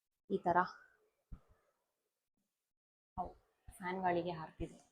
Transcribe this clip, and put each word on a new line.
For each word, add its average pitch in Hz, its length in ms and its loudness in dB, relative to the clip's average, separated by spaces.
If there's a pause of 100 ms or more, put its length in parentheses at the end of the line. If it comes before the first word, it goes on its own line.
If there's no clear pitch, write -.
(300)
ಈ 196 60 2
ಥರ, 175 200 4 (2750)
ಹೌ-, - 560 -14
ಫ್ಯಾನ್ 185 240 -4
ಗಾಳಿಗೆ 175 300 4
ಹಾರ್ತಿದೆ. 160 600 -8